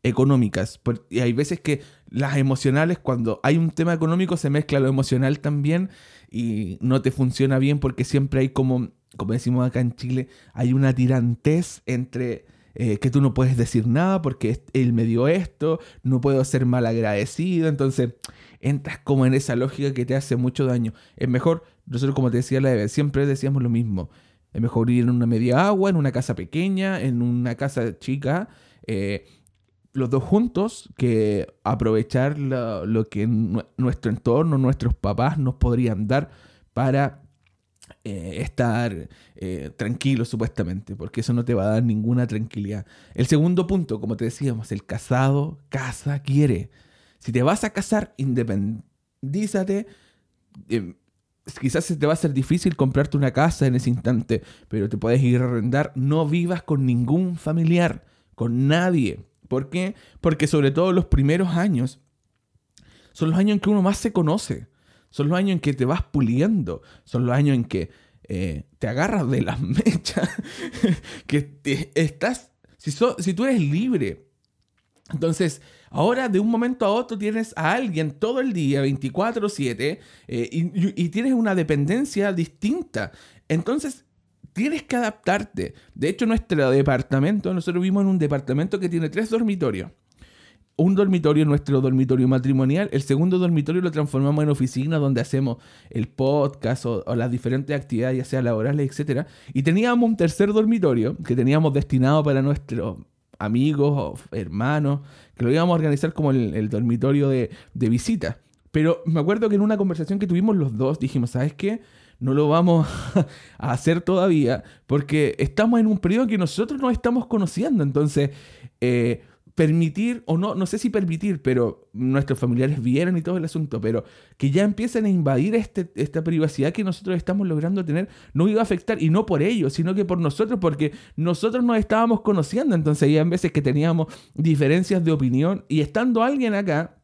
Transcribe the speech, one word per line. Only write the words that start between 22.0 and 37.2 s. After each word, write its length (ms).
como 160
te 60
decía 240
la 100
EVE, 160
siempre 400
decíamos 340
lo 80
mismo. 400
Es 80
mejor 260
vivir 160
en 80
una 160
media 400
agua, 220
en 80
una 160
casa 200
pequeña, 680
en 200
una 340
casa 440
chica, 480
eh, 380
los 160
dos 140
juntos, 720
que 500
aprovechar 760
lo, 460
lo 240
que 180
nue-, 400
nuestro 340
entorno, 460
nuestros 380
papás 420
nos 180
podrían 520
dar 240
para, 500